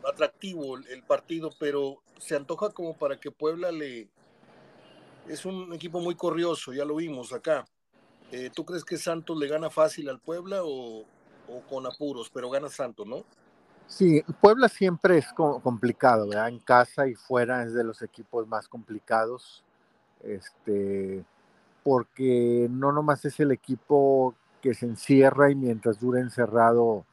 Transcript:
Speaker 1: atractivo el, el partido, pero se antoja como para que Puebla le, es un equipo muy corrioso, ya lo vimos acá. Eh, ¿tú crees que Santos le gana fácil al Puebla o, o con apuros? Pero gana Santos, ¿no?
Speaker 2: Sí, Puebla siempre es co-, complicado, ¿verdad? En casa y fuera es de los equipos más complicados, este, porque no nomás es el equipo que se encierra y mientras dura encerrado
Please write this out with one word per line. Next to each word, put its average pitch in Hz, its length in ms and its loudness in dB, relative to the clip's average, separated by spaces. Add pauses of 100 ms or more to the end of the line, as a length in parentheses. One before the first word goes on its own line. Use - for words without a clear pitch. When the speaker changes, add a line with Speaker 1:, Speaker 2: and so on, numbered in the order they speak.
Speaker 1:
atractivo 147 680 -4
el, 131 120 -18
el 127 140 -16
partido, 160 560 -4
pero 143 400 -4 (200)
se - 180 -8
antoja 165 340 -6
como 165 260 -10
para 139 220 -6
que 139 120 -14
Puebla 165 400 -6
le, 131 380 -10 (1200)
es 156 160 -12
un 185 280 -10
equipo 170 280 -10
muy 175 140 -4
corrioso, 165 580 -4
ya 139 120 -6
lo 151 120 -6
vimos 135 360 -8
acá. 135 340 -4 (680)
Eh, 127 220 -10
¿tú 165 100 -8
crees 175 200 -10
que 175 120 -8
Santos 165 420 -6
le 147 80 -2
gana 151 240 -4
fácil 156 380 0
al 131 120 -10
Puebla 180 440 -8
o, 127 360 -8 (480)
o 123 200 -14
con 131 180 -8
apuros? 127 460 -8
Pero 123 160 -8
gana 139 200 -4
Santos, 120 380 -10
¿no? 135 180 -12 (600)
Speaker 2:
Sí, 165 360 4 (180)
Puebla 220 280 8
siempre 180 500 2
es - 140 -2
co-, 147 280 0
complicado, 120 680 2
¿verdad? 107 200 -2
En 120 120 -12
casa 123 480 4
y 120 60 -4
fuera 123 500 -2
es 117 100 -8
de 120 100 0
los 113 180 -8
equipos 113 440 -8
más 110 220 -6
complicados, 113 960 -4 (580)
este, 98 1000 -6 (580)
porque 120 880 2
no 135 220 0
nomás 147 320 0
es 147 160 -4
el 147 100 4
equipo 135 840 2 (280)
que 127 120 0
se 120 120 -8
encierra 135 640 6
y 143 60 0
mientras 117 420 0
dura 123 220 0
encerrado 117 920 2